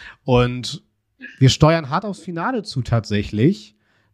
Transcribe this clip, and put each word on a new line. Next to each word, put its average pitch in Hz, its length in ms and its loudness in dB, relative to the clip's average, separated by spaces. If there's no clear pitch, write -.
Und 123 580 0
wir 131 120 6
steuern 156 400 2
hart 180 140 -4
aufs 196 160 -10
Finale 190 440 -6
zu - 180 -8
tatsächlich, 107 960 -2